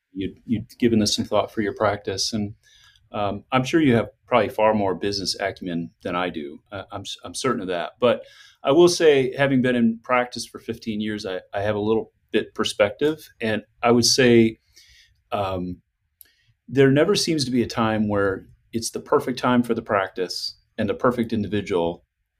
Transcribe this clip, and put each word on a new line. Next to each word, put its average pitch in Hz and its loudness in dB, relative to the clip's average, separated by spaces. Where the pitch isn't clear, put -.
You'd, 95 -8
you'd 113 -4
given 117 2
this 104 0
some 107 -4
thought 101 0
for - -6
your 98 -4
practice. 101 -2
And, 104 -6
um, 104 -4
I'm 131 2
sure 165 0
you 135 4
have 107 0
probably 110 2
far 110 2
more 98 0
business 98 -6
acumen 87 -6
than 90 -6
I 90 -2
do. 76 -12
Uh, 95 -12
I'm 101 -12
s-, - -14
I'm 92 -14
certain 120 -2
of 92 -8
that. 87 -6
But 120 2
I - 2
will 175 8
say, 143 4
having 135 2
been 127 2
in 113 2
practice 123 -2
for - -16
fifteen 107 -8
years, 107 -6
I, 92 -8
I 101 -4
have 107 -2
a 101 -4
little 107 -2
bit - -2
perspective. 143 -2
And 107 -2
I 120 4
would 120 4
say, 117 4
um, 95 -6
there 135 6
never 151 4
seems 156 -2
to 123 -6
be 123 2
a 104 -2
time 110 0
where 98 -2
it's 117 -6
the - -10
perfect 139 -2
time 123 2
for 117 -2
the 110 -6
practice - -4
and 104 -2
the 95 -2
perfect 120 -2
individual 92 -4